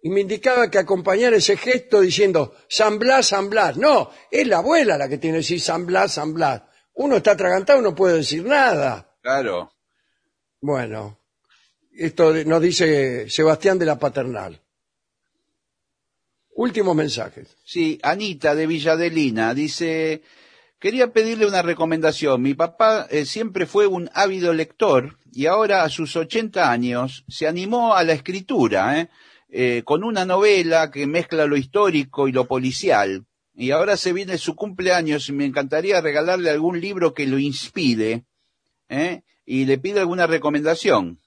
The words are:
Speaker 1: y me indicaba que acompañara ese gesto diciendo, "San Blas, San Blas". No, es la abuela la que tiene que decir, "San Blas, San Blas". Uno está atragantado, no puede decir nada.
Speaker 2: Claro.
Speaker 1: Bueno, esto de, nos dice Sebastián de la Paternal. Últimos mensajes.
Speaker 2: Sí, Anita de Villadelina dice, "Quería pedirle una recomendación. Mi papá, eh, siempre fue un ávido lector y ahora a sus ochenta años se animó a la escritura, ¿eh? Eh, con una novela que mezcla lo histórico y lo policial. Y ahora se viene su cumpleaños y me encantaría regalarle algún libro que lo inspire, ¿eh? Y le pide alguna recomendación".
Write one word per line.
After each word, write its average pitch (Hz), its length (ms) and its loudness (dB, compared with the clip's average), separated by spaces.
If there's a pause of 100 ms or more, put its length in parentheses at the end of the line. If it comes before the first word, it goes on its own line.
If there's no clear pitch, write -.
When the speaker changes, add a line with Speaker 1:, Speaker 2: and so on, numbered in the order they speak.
Speaker 1:
y 165 80 -6
me 196 120 0
indicaba 226 460 0
que 196 100 0
acompañara 190 580 2
ese 196 200 4
gesto 247 440 2
diciendo, 180 540 2 (140)
"San 214 300 0
Blas, 254 300 4
San 196 200 -2
Blas". 202 280 0
No, 233 340 4 (200)
es - 180 0
la 185 100 2
abuela 233 400 2
la 139 100 -2
que 143 100 -4
tiene 160 180 -2
que 160 60 -2
decir, 175 180 -4
"San 170 260 -4
Blas, 185 280 2
San 156 200 -4
Blas". 143 280 -2 (320)
Uno 269 220 0
está 208 140 2
atragantado, 190 500 4
no 202 140 0
puede 175 220 4
decir 156 280 -2
nada. 190 800 0
Speaker 2:
Claro. 117 480 -4 (920)
Speaker 1:
Bueno, 110 600 -6 (720)
esto 160 400 2
de, 160 120 0
nos 160 160 2
dice 143 680 0
Sebastián 160 480 2
de 170 80 0
la 147 120 0
Paternal. 120 600 -6 (2000)
Últimos 214 380 0
mensajes. 139 680 -4
Speaker 2:
Sí, 160 380 -2
Anita 160 520 0
de 156 120 -2
Villadelina 160 880 0
dice, 160 680 -4 (560)
"Quería 240 340 0
pedirle 220 340 2
una 190 160 0
recomendación. 160 800 0
Mi 135 120 0
papá, 208 560 2
eh, 147 140 -2
siempre 190 420 -6
fue 208 200 2
un 180 280 -2
ávido 185 380 0
lector 156 680 0 (140)
y 139 140 -4
ahora 202 360 2
a 160 60 0
sus 147 280 -8
ochenta 175 540 -2
años 123 580 -4
se - 200 -4
animó 208 480 0
a 175 80 2
la 165 80 0
escritura, 143 880 0
¿eh? 170 80 -8 (480)
Eh, 120 280 -2
con 160 200 0
una 214 200 -2
novela 185 680 2
que 139 160 -6
mezcla 160 400 -2
lo 147 100 0
histórico 143 720 0
y 131 40 -2
lo 127 140 0
policial. 127 800 -2 (300)
Y 123 160 -6
ahora 185 260 2
se 180 160 -4
viene 185 260 -6
su 156 180 -6
cumpleaños 180 720 -2
y 143 40 -8
me 143 120 -2
encantaría 151 560 0
regalarle 160 500 0
algún 170 300 -2
libro 180 340 -2
que 147 120 -4
lo 135 120 0
inspire, 120 880 -2 (640)
¿eh? 165 340 -6 (220)
Y 131 200 -2
le 135 140 2
pide 196 220 -2
alguna 175 280 0
recomendación". 147 1000 0